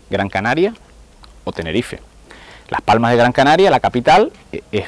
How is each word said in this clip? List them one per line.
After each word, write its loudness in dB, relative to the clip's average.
Gran -2
Canaria -2
o -6
Tenerife. -6
Las -6
Palmas 0
de 2
Gran 2
Canaria, 2
la 2
capital, 2
e-, -12
es -4